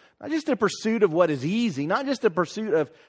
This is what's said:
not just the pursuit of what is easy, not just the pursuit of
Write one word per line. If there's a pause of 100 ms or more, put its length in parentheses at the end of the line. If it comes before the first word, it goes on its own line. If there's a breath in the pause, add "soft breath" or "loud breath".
(200 soft breath)
not
just
the
pursuit
of
what
is
easy,
not
just
the
pursuit
of (180 soft breath)